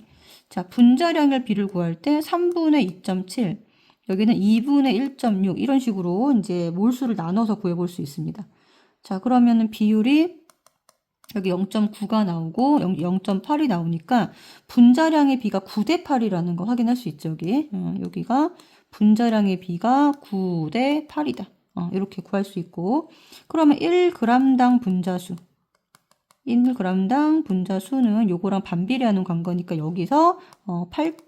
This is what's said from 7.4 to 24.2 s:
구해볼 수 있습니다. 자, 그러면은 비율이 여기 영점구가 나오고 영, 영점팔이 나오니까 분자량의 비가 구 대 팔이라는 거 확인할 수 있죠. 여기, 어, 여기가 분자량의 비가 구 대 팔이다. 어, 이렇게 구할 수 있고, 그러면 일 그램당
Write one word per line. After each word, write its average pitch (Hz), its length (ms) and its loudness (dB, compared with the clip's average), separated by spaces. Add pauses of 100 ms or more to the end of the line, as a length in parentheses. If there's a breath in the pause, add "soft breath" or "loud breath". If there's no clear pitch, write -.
구해볼 175 280 -4
수 175 120 -12
있습니다. 160 480 -10 (540 soft breath)
자, 190 160 -8
그러면은 233 520 2
비율이 226 680 2 (1000)
여기 190 140 -4
영점구가 208 720 -2
나오고 175 560 0
영, 180 180 -2
영점팔이 196 680 -2
나오니까 175 640 -2 (340 loud breath)
분자량의 269 720 4
비가 196 200 -2
구 202 240 -6
대 339 180 -2
팔이라는 185 540 -2
거 180 80 -6
확인할 240 320 0
수 247 140 -8
있죠. 160 200 -8
여기, 208 400 -4
어, 180 300 -6
여기가 233 540 -2 (360 loud breath)
분자량의 214 720 2
비가 254 520 0
구 180 600 -4
대 285 340 0
팔이다. 277 400 -6 (280)
어, 175 180 -6
이렇게 190 300 -6
구할 202 220 -4
수 - 140 -12
있고, 190 520 -4 (360 loud breath)
그러면 302 320 4
일 349 360 2
그램당 247 640 4